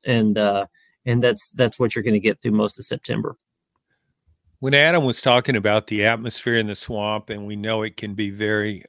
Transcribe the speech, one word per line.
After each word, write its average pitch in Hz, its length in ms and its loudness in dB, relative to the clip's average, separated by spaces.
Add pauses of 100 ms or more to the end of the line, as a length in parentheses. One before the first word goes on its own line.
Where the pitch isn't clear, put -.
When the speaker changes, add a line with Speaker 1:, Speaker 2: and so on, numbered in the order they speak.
Speaker 1:
And, 107 320 2
uh, 101 300 0 (380)
and 120 160 2
that's, 120 300 0
that's 120 260 0
what 117 160 0
you're 117 100 -4
gonna 107 160 2
get 101 220 0
through 110 120 0
most 104 260 0
of - 60 -10
September. - 500 -6 (1200)
Speaker 2:
When 135 140 0
Adam 156 300 6
was 123 180 0
talking 123 360 4
about 104 300 2
the 104 180 0
atmosphere 117 500 -2
in 110 120 0
the 104 80 -6
Swamp, 107 540 -6
and 104 160 -10
we 104 120 -10
know 110 240 -4
it 110 160 -8
can 104 160 -10
be 101 160 -4
very, 104 600 -4